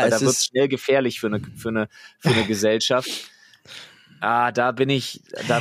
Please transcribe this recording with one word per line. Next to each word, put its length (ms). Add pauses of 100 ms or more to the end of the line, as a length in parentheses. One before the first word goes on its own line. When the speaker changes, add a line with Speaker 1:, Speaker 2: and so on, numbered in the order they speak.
Speaker 1:
weil 100
Speaker 2:
es 80
Speaker 1:
da 40
wird's 160
Speaker 2:
ist 60
Speaker 1:
schnell 220
gefährlich 520
für 60
eine, 140 (160)
für 120
eine, 200 (300)
für 120
eine 140
Speaker 2:
<laughs> 40
Speaker 1:
Gesellschaft. 600 (1120)
Ah, 320
da 200
bin 160
ich, 320 (280)
da, 120